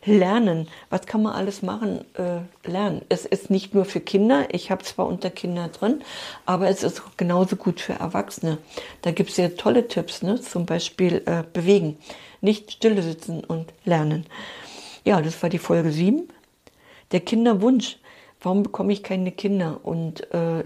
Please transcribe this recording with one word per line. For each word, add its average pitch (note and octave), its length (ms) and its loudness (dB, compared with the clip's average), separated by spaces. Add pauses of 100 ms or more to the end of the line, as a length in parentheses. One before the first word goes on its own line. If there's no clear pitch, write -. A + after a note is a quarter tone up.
Lernen. F#3+ 600 4 (200)
Was - 160 -2
kann G#3+ 180 0
man G#3+ 120 0
alles G3 260 -4
machen? G3 540 -4
Äh, F3 260 -4 (260)
lernen. F3+ 440 -2
Es F3 160 -2
ist - 240 -2
nicht F#3+ 240 0
nur G3 100 6
für F3+ 160 -4
Kinder. A#3 500 4
Ich - 200 -4
hab F#3+ 120 -2
zwar - 240 -4
unter F3+ 220 -4
Kinder F3 400 -6
drin, A#3+ 320 0 (460)
aber F#3 240 2
es F#3+ 120 0
ist E3 200 -2 (160)
genauso F3+ 380 2
gut - 260 -2
für - 100 -6
Erwachsene. F#3 640 -2 (460)
Da F3 80 0
gibt's - 260 0
ja F3 140 2
tolle A#3 380 2
Tipps, - 340 -4
ne? G#3 180 0
Zum F3 240 -4
Beispiel, E3+ 640 0
äh, E3+ 160 0 (100)
bewegen. E3+ 460 2 (420)
Nicht G#3+ 320 0
stille A3 300 2
sitzen E3 420 -6
und E3 300 -8 (100)
lernen. D#3 400 2 (800)
Ja, F#3+ 160 4
das D#3+ 220 -4
war E3+ 80 0
die E3+ 80 0
Folge E3 340 2
sieben. G#3 380 2 (840)
Der F3+ 80 2
Kinderwunsch. A3+ 800 2 (420)
Warum F#3+ 220 2
bekomme G3+ 320 0
ich G3+ 80 -8
keine F#3 300 -2
Kinder? F#3+ 500 -2
Und, E3 500 -6
äh, E3 340 0